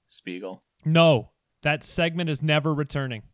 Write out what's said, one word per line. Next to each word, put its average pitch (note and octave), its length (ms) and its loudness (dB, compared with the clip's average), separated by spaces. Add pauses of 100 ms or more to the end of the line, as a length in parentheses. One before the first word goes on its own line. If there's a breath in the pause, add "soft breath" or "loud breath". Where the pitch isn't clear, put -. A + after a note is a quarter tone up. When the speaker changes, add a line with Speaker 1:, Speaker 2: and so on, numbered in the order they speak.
Speaker 1:
Spiegel. F#2 560 -12 (220)
Speaker 2:
No, D#3+ 460 4 (320)
that D3+ 200 -2
segment E3+ 460 -2
is D3 120 -4
never D3+ 320 2
returning. C#3 500 -6 (100)